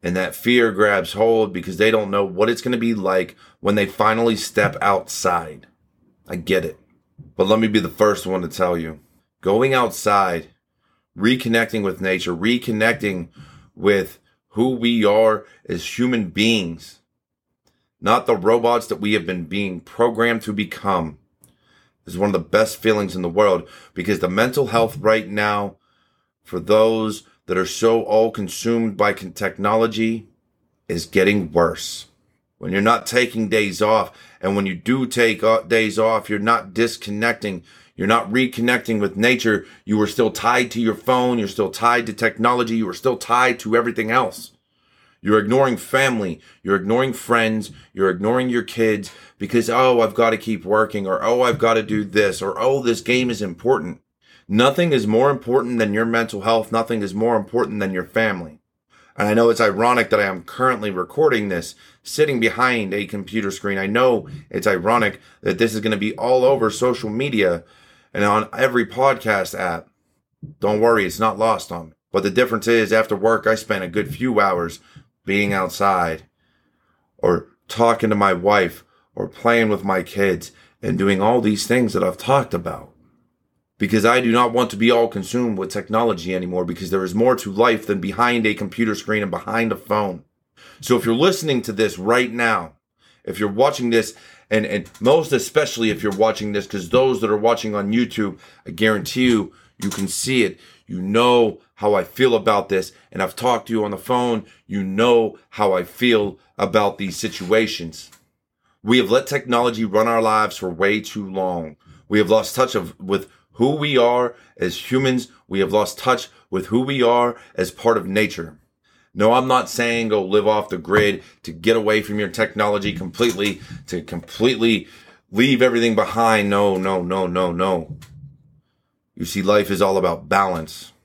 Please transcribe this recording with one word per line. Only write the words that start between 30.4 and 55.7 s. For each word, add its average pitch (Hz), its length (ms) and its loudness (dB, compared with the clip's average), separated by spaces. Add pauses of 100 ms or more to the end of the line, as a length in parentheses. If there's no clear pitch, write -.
is 82 180 -6
getting 95 460 2
worse. - 540 -2 (520)
When 92 140 -8
you're 98 100 0
not 113 240 2
taking 117 420 -2
days 101 320 0
off, 180 320 2 (280)
and 98 160 -2
when 101 100 0
you 92 80 -4
do 123 320 -2
take 117 360 0
o-, 113 200 2
days 110 360 0
off, 110 300 0
you're 104 100 -4
not 101 360 -2
disconnecting, 107 880 -4 (320)
you're 92 120 -4
not 110 240 2
reconnecting 120 680 -2
with 95 160 -4
nature. 113 480 0 (220)
You 107 160 0
are 104 40 2
still 110 240 0
tied 120 420 0
to 117 80 -6
your 113 140 0
phone. 123 440 0
You're 104 100 -2
still 95 220 -2
tied 117 360 0
to 113 60 -8
technology. 113 640 0
You 110 140 -2
are 90 40 -8
still 127 220 -2
tied 123 440 0
to 110 140 -4
everything 117 360 0
else. - 420 -2 (680)
You're 104 160 4
ignoring 120 400 2
family. 117 600 -2 (220)
You're 95 140 2
ignoring 117 380 0
friends. 110 560 0 (240)
You're 95 160 2
ignoring 117 400 0
your 120 120 -2
kids 107 500 -2 (260)
because, 113 320 0
"Oh, 123 300 4
I've 107 140 2
gotta 113 220 2
keep 101 280 -6
working," 104 420 0
or, 95 180 -2
"Oh, 120 160 2
I've 123 180 2
gotta 113 240 2
do 104 220 -4
this," 95 380 0
or, 98 180 -6
"Oh, 131 220 2
this 117 180 0
game 123 300 0
is 101 100 -6
important." 90 640 -2 (440)
Nothing 135 460 2
is 113 140 0
more 117 240 4
important 123 480 -2